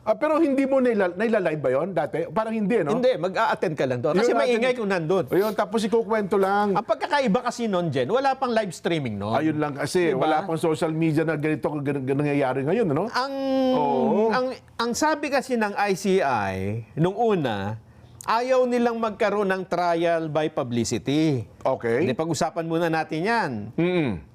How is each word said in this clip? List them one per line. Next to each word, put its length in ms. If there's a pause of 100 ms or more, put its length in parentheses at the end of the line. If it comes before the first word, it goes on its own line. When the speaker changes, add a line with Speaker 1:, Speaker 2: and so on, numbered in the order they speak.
Speaker 1:
Ah, 160
pero 240
hindi 240
mo 160
naila-, 320
nailalive 480
ba 80
yun 240
dati? 320
Parang 280
hindi, 280
no? 160
Speaker 2:
Hindi, 240
mag-a-attend 520
ka 120
lang 160
doon. 160
Kasi 160
Speaker 1:
Yun, 40
Speaker 2:
maingay 360
Speaker 1:
attend. 80
Speaker 2:
kung 80
nandun. 400
Speaker 1:
Ayun, 240
tapos 320
ikukwento 560
lang. 320
Speaker 2:
Ang 120
pagkakaiba 560
kasi 280
nun, 240
Jen, 160
wala 240
pang 160
live 240
streaming 480
nun. 120
Speaker 1:
Ayun 280
lang 160
kasi, 360
Speaker 2:
Diba? 120
Speaker 1:
wala 160
pang 160
social 320
media 320
na 160
ganito, 320
gan-, 320
gan-, 160
nangyayari 480
ngayon, 280
ano? 200
Speaker 2:
Ang, 220 (420)
Speaker 1:
Oo. 520
Speaker 2:
ang, 160 (320)
ang 160
sabi 360
kasi 240
ng 200
I 200
C 280
I, 640 (120)
nung 160
una, 640 (480)
ayaw 400
nilang 320
magkaroon 520
ng 200
trial 640
by 160
publicity. 960 (160)
Speaker 1:
Okay. 480
Speaker 2:
Hindi, 80
pag-usapan 480
muna 240
natin 320
yan. 300 (220)
Speaker 1:
Mm-mm. 360 (260)